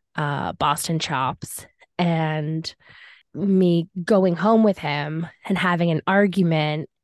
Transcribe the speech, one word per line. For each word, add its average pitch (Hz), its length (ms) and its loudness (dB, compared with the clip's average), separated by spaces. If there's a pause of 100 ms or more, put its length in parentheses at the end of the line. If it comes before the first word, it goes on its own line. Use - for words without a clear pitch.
(160)
uh, 143 380 -4
Boston 151 460 -2
Chops - 680 -6 (320)
and 160 760 -2 (600)
me 180 560 2 (140)
going 190 320 2
home 220 280 4
with 208 140 2
him 151 500 -4 (180)
and 185 120 -2
having 175 320 0
an 160 160 0
argument 170 840 2 (140)